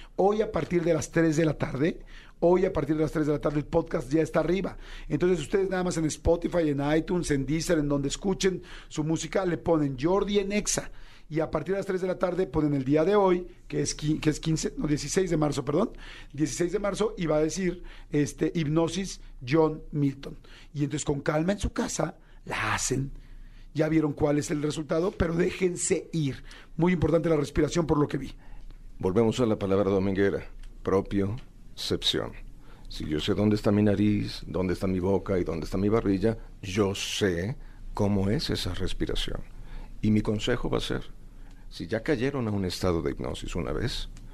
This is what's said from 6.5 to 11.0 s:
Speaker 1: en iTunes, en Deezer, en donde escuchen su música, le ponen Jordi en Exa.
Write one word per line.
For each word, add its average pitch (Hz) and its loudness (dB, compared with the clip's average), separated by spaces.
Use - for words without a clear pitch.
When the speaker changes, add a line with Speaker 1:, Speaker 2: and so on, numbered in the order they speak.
Speaker 1:
en 139 0
iTunes, 160 0
en 135 2
Deezer, 160 2
en 147 0
donde 143 0
escuchen 190 0
su 151 -4
música, 160 0
le 170 0
ponen 147 2
Jordi 196 2
en 196 0
Exa. - -2